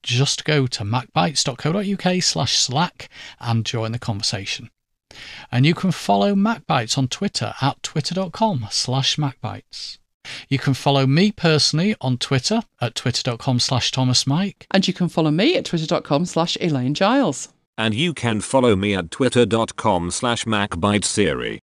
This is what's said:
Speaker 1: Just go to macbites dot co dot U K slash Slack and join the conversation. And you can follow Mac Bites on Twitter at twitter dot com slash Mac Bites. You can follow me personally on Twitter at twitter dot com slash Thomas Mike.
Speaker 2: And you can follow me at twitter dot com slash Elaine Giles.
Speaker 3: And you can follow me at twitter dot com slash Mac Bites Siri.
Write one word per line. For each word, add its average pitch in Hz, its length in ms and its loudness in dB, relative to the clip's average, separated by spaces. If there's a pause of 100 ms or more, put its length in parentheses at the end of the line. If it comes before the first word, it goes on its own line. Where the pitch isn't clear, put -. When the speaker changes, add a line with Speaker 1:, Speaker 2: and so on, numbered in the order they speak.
Speaker 1:
Just 123 400 0
go 143 240 2
to - 160 -6
macbites 127 580 -2
dot - 160 -4
co 151 140 -2
dot 196 140 -2
U 196 100 -2
K 180 240 0
slash - 360 0
Slack - 520 -2 (320)
and 113 260 0
join 113 240 -4
the 117 80 -6
conversation. 104 720 -6 (800)
And 123 120 4
you 165 100 6
can 185 180 0
follow 202 420 2
Mac 208 320 0
Bites 117 320 0
on 131 80 2
Twitter - 560 -4
at 139 220 0
twitter - 320 -4
dot 190 160 -4
com 175 400 0
slash - 440 0
Mac 147 240 -2
Bites. - 600 -12 (480)
You 139 100 0
can 135 160 2
follow 135 320 2
me 170 240 4
personally 165 720 2
on 127 180 -2
Twitter 208 440 0 (180)
at 117 160 -4
twitter - 260 -2
dot 120 160 -2
com 123 220 0
slash - 320 0
Thomas 127 340 2
Mike. 170 460 -2
Speaker 2:
And 190 160 2
you 180 40 -2
can 175 160 0
follow 160 220 2
me 214 240 2
at - 120 -2
twitter 160 200 -2
dot 160 160 0
com 151 240 0
slash 170 340 -2
Elaine 139 340 0
Giles. 202 560 0 (280)
Speaker 3:
And 110 160 2
you 160 180 0
can 113 280 0
follow 123 340 4
me 101 200 2
at 87 180 -2
twitter 123 340 4
dot 110 300 0
com 87 340 2
slash 120 380 -2
Mac 101 320 0
Bites 104 280 2
Siri. 62 560 -2